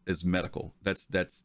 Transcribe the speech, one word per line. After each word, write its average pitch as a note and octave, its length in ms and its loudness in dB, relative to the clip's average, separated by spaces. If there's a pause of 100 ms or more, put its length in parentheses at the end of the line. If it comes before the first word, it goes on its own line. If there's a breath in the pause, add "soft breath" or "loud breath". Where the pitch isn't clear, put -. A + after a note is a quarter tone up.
as F2 180 0
medical. F2 480 0 (100)
That's, G2 240 0
that's, - 380 -2